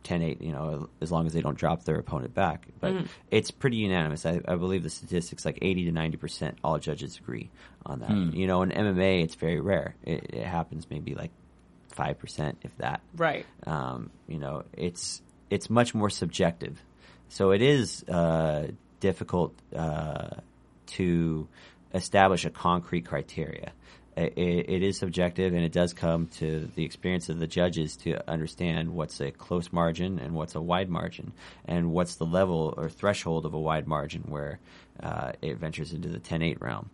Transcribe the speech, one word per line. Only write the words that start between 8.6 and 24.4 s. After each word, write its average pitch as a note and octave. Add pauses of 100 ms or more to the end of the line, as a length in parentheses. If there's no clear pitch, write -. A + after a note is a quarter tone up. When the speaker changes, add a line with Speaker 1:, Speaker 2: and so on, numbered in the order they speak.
Speaker 1:
in F#2
M G#2
M F#2
A, F#2+
it's E2
very E2
rare. E2+
It, -
it A1+
happens F2
maybe, C#3+
like, - (580)
five -
percent, -
if -
that. - (140)
Speaker 2:
Right. E3 (200)
Speaker 1:
Um, B1+ (160)
you D#2+
know, C#2+
it's, - (280)
it's G2+
much A#2+
more G#2
subjective. E2+ (460)
So F#2+
it G2+
is, C3
uh, D#2+ (340)
difficult, F#2 (220)
uh, D#2 (680)
to E2+ (440)
establish F#2+
a E2
concrete F2
criteria, - (440)
i-, E2+
i-, F2